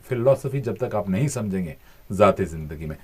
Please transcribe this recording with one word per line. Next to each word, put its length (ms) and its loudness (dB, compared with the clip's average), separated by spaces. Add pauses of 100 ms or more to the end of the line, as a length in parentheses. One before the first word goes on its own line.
philosophy 580 0
जब 160 -4
तक 180 -4
आप 140 -2
नहीं 180 2
समझेंगे 500 -4 (340)
जाती 340 6
जिंदगी 400 -8
में, 180 -8